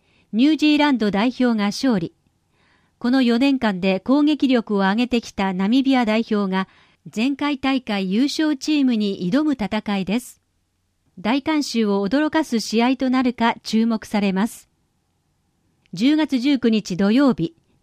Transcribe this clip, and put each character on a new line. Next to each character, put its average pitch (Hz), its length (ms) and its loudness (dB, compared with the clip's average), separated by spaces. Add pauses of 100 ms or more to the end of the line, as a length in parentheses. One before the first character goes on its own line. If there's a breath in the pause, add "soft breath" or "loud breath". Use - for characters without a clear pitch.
(320)
ニ 226 140 2
ュ 311 80 4
ー 294 40 0
ジ 302 100 0
ー 294 100 4
ラ 294 140 4
ン 254 60 2
ド 208 140 0
代 202 160 0
表 254 200 0
が 220 180 0
勝 208 340 0
利。 165 140 -6 (840)
こ 240 120 -2
の 269 100 4
四 233 160 2
年 269 220 2
間 190 220 -2
で 190 180 0
攻 285 240 2
撃 294 240 2
力 240 280 0
を - 20 2
上 196 180 2
げ 240 120 0
て 240 120 -2
き - 140 -10
た 190 200 -4
ナ 190 140 -2
ミ 254 160 2
ビ 269 140 2
ア 247 80 2
代 220 240 0
表 208 200 -2
が 190 200 -2 (460 soft breath)
前 262 220 -2
回 285 200 -4
大 269 240 -2
会 196 300 -4
優 220 120 0
勝 302 340 -2
チ 302 160 -4
ー 294 120 2
ム 247 120 0
に 196 340 -4
挑 294 140 0
む 302 80 0
戦 214 460 -4
い 190 40 -4
で 196 160 -2
す。 - 220 -14 (760)
大 214 240 -2
観 302 220 -2
衆 226 240 -2
を 202 180 0
驚 285 240 0
か 320 140 0
す 233 160 -2
試 214 240 -2
合 254 140 0
と 262 120 -2
な 262 140 2
る 247 100 0
か 233 300 0
注 220 220 0
目 226 200 -2
さ 214 140 -2
れ 202 140 0
ま 190 140 0
す。 - 200 -16 (1300)
十 254 240 2
月 302 200 0
十 262 220 0
九 262 100 2
日 208 280 -2
土 196 140 2
曜 262 220 4
日、 - 220 -4 (280)